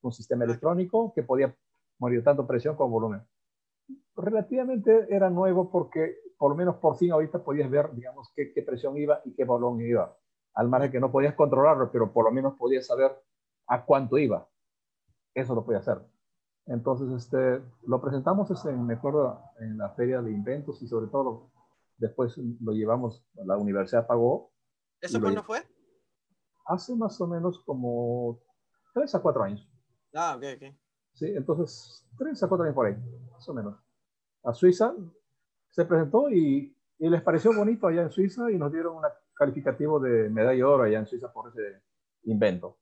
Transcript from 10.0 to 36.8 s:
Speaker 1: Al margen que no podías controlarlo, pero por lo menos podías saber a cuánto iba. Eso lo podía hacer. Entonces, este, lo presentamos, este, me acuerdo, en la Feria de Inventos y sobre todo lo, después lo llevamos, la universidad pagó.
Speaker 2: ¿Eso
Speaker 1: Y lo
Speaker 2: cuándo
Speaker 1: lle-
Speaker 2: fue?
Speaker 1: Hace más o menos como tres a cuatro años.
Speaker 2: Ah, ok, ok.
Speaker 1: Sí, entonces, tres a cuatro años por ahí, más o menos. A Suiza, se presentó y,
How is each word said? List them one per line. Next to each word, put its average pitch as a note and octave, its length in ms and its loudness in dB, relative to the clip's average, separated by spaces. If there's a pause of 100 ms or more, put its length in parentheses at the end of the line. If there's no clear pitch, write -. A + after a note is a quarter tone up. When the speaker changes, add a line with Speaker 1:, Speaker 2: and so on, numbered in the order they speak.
Speaker 1:
Al A2+ 160 0
margen B2+ 220 2
que B2+ 80 -2
no B2+ 120 0
podías C#3 220 2
controlarlo, C#3 580 4
pero A2 220 0
por A2+ 120 4
lo A2+ 60 4
menos C3+ 260 -2
podías C3 280 -2
saber C3+ 260 2 (560)
a B2 180 -2
cuánto C3+ 320 2
iba. C#3 300 0 (840)
Eso B2+ 220 -4
lo A2+ 100 -2
podía A2+ 140 0
hacer. G#2+ 200 -2 (680)
Entonces, B2+ 440 -2
este, C3 520 0 (240)
lo B2+ 140 0
presentamos, D3+ 500 0
este, D#3 200 -4
me A#2+ 240 -2
acuerdo, C#3 460 -2 (180)
en A2 180 -8
la G2+ 140 -6
Feria B2 300 -2
de A2 100 -6
Inventos B2+ 520 -6
y A2+ 40 -14
sobre A2 200 -4
todo C#3 160 -2
lo, A#2 280 -6 (460)
después A#2 400 -2
lo A#2 360 -6
llevamos, A2 600 -2
la G2 240 -4
universidad G#2 480 0
pagó. A#2+ 460 0 (480)
Speaker 2:
¿Eso - 180 -6
Speaker 1:
Y - 40 2
lo - 40 0
Speaker 2:
cuándo G2 160 0
Speaker 1:
lle- - 40 -18
Speaker 2:
fue? A#3 180 -6 (1040)
Speaker 1:
Hace F3+ 280 -4
más A3 240 -4
o F3+ 80 -2
menos F3 380 -4
como A#2+ 720 -4 (540)
tres C#4 220 -2
a F3+ 60 0
cuatro C#3 220 2
años. G#2 240 -6 (460)
Speaker 2:
Ah, D#3+ 240 -4
ok, B2 60 -14 (140)
ok. C#3 180 -20 (380)
Speaker 1:
Sí, - 120 -8 (100)
entonces, D3+ 720 -6 (100)
tres C4+ 260 -4
a F#3 40 0
cuatro F3 180 0
años C#3+ 100 -2
por B2 100 2
ahí, G2+ 100 0 (360)
más - 180 -20
o D#3+ 40 -10
menos. G2+ 220 -8 (680)
A A#2+ 100 -4
Suiza, F#3 400 4 (760)
se E3+ 160 0
presentó E3+ 440 2
y, C#3+ 460 2 (240)